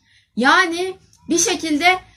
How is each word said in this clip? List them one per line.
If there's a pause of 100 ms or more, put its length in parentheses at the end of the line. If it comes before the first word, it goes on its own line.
(360)
Yani (320)
bir
şekilde (180)